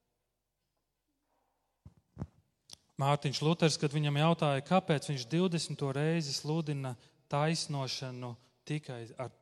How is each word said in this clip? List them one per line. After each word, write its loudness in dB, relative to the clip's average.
Mārtiņš 2
Luters, 4
kad 2
viņam 0
jautāja, 4
kāpēc 2
viņš -4
divdesmito 0
reizi 0
sludina -4
taisnošanu -2
tikai -6
ar -6